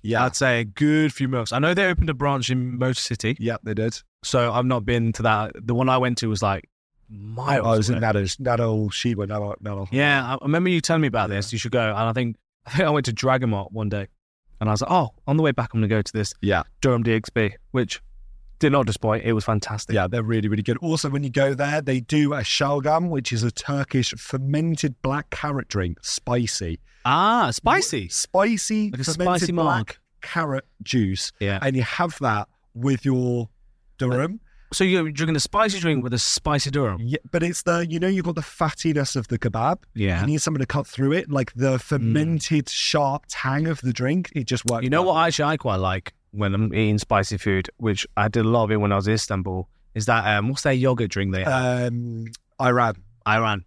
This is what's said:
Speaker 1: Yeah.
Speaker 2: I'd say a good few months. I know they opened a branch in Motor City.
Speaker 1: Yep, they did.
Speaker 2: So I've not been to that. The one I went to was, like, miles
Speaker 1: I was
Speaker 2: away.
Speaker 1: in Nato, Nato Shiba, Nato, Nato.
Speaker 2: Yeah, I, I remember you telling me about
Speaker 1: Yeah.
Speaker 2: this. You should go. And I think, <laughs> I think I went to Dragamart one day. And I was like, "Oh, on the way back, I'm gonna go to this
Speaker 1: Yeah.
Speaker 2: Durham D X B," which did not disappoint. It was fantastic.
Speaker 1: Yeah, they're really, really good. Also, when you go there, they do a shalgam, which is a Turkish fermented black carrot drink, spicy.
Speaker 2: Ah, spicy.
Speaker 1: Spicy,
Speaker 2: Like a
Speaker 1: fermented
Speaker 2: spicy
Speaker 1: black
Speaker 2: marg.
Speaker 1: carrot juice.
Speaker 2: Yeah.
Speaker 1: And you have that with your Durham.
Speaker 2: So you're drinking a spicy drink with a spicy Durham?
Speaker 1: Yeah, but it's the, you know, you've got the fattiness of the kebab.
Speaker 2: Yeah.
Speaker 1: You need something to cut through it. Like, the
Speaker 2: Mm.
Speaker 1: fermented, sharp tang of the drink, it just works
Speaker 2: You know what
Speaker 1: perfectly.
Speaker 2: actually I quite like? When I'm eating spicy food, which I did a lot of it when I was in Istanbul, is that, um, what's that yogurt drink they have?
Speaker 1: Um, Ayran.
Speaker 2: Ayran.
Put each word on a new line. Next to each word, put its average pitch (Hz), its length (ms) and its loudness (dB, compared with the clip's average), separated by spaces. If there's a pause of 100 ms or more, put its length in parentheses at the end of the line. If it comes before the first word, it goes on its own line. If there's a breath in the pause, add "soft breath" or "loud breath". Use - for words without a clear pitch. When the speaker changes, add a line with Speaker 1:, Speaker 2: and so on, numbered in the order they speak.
Speaker 1:
Yeah. 117 220 0
Speaker 2:
I'd 123 100 -2
say 123 260 2
a - 40 -2
good 151 460 2
few 135 160 -2
months. 123 240 -2
I 123 80 0
know 165 140 4
they 196 120 2
opened 170 240 2
a 151 40 -4
branch 135 360 -2
in 123 280 -2
Motor 127 240 0
City. 117 380 -2
Speaker 1:
Yep, 113 240 -4
they 110 100 -6
did. 110 260 -2 (240)
Speaker 2:
So 120 300 2
I've 123 120 2
not 123 200 0
been 117 280 2
to 113 100 -6
that. 110 320 2
The 117 180 -4
one 131 160 2
I 131 80 4
went 127 220 2
to 117 100 -2
was, 104 140 -2
like, 98 260 -2 (400)
miles 113 560 -4
Speaker 1:
I 113 120 4
was 107 120 2
Speaker 2:
away. 120 80 2
Speaker 1:
in 113 40 0
Nato, 104 240 2 (140)
Nato 117 500 0
Shiba, 104 360 -2
Nato, 104 340 -6
Nato. 98 320 -8
Speaker 2:
Yeah, 139 340 2
I, 127 100 -2
I - 80 -10
remember 170 260 2
you 170 120 2
telling 160 200 2
me 143 60 2
about 104 220 0
Speaker 1:
Yeah. 98 80 -2
Speaker 2:
this. 101 140 -4
You 117 80 -4
should 113 120 -6
go. 117 180 2
And 101 80 -2
I 113 160 0
think, 117 240 -2 (140)
<laughs> - 160 -20
I - 40 -14
think 160 120 2
I 160 80 4
went 143 160 2
to 117 60 -4
Dragamart 117 580 0
one 107 180 -4
day. 101 180 -4 (520)
And 110 100 0
I 107 40 4
was 104 80 0
like, - 100 -4
"Oh, 165 180 2 (180)
on 143 100 2
the 160 60 4
way 147 80 4
back, 113 220 -2
I'm 113 80 0
gonna 107 60 2
go 107 140 2
to - 120 -6
this 107 280 -2
Speaker 1:
Yeah. 98 220 2 (180)
Speaker 2:
Durham 123 220 2
D 113 100 2
X 110 160 0
B," 107 220 0 (200)
which 123 300 -2 (560)
did 147 140 4
not 135 160 4
disappoint. 110 360 0
It 113 100 2
was 110 120 0
fantastic. 107 480 -2
Speaker 1:
Yeah, 95 140 2
they're 110 160 -2
really, 110 240 0
really 107 160 0
good. 117 160 -2
Also, 156 320 -2
when 143 120 -2
you 135 60 -4
go 139 240 2
there, 143 260 -2
they 131 200 0
do 147 340 2
a 143 60 -4
shalgam, 147 720 0
which 139 220 -4
is 117 120 0
a 117 80 2
Turkish 139 680 -2
fermented 143 840 -2
black 139 260 -4
carrot 143 380 -6
drink, 90 340 -2
spicy. 110 800 -4 (260 soft breath)
Speaker 2:
Ah, 185 460 4
spicy. 170 580 0
Speaker 1:
Spicy, 214 800 0
Speaker 2:
Like 135 120 -6
a - 20 -2
Speaker 1:
fermented 180 380 2
Speaker 2:
spicy 180 100 0
Speaker 1:
black 165 140 2
Speaker 2:
marg. 120 320 0 (260)
Speaker 1:
carrot 147 420 -4 (160)
juice. 101 580 0
Speaker 2:
Yeah. 98 220 -2
Speaker 1:
And 135 140 0
you 127 80 2
have 170 380 -2
that 110 280 0 (240)
with 127 320 0
your 123 440 0 (500)
Durham. 135 400 -2 (340)
Speaker 2:
So 196 100 2
you're 180 280 2
drinking 156 260 0
a - 20 2
spicy 202 400 0
drink 151 240 2
with 120 100 -2
a 117 60 0
spicy 143 520 0
Durham? 123 300 0
Speaker 1:
Yeah, 123 180 -4 (120)
but 165 100 0
it's 170 220 -2
the, 170 260 0
you 165 120 -2
know, 185 80 2
you've 185 160 0
got 170 100 -2
the 160 60 -4
fattiness 147 760 -2
of 123 140 -2
the 120 100 -2
kebab. 120 380 0 (180)
Speaker 2:
Yeah. 95 240 0
Speaker 1:
You 101 80 2
need 151 140 2
something 156 180 -2
to 131 60 0
cut 143 200 -4
through 135 280 0
it. 170 180 0
Like, 135 220 -2
the 131 240 2
Speaker 2:
Mm. 120 40 -4
Speaker 1:
fermented, 147 840 0
sharp 143 600 0
tang 143 380 -2
of 160 120 -2
the 120 140 -2
drink, 147 420 0
it 139 80 -2
just 120 260 -2
works 117 140 0
Speaker 2:
You 127 60 0
know 160 140 2
what 185 100 2
Speaker 1:
perfectly. 165 140 4
Speaker 2:
actually 151 260 0
I 151 40 -2
quite 107 200 -2
like? 92 360 -2 (180)
When 101 220 0
I'm 107 200 0
eating 107 240 2
spicy 101 400 0
food, 98 400 0
which 107 280 -2 (120)
I 104 100 2
did 110 180 2
a 110 40 4
lot 117 160 4
of 104 60 -2
it 107 60 2
when 104 140 2
I 98 40 2
was 98 120 0
in 107 60 2
Istanbul, 95 560 -4 (260)
is 107 100 -4
that, 113 200 2
um, 104 240 2
what's 139 140 -4
that 135 140 2
yogurt 123 320 0
drink 98 240 -2
they 95 100 -2
have? 123 480 0
Speaker 1:
Um, 117 340 -6 (340)
Ayran. 123 380 2 (280)
Speaker 2:
Ayran. 107 420 0